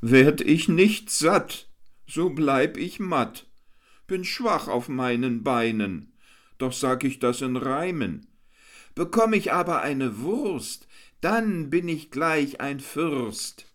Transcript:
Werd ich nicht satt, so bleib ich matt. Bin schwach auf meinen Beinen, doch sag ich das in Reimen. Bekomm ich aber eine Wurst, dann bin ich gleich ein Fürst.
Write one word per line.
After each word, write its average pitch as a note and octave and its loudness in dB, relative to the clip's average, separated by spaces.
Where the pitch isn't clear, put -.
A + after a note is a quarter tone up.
Werd C3 8
ich - 4
nicht F#3 4
satt, - 0
so E3+ -2
bleib C#3 2
ich F3 -8
matt. E3 -4
Bin F#3 -4
schwach G3+ -2
auf A#2+ -2
meinen B2 -2
Beinen, A2+ -2
doch C3 -2
sag B2+ 0
ich B2+ -2
das B2 0
in B2+ -2
Reimen. C3 -4
Bekomm A3 2
ich G#3 0
aber E3+ 0
eine C3 -2
Wurst, F#3+ -6
dann F#3+ 0
bin F3 0
ich D#3+ -6
gleich D3+ -2
ein C#3 -6
Fürst. C3+ -6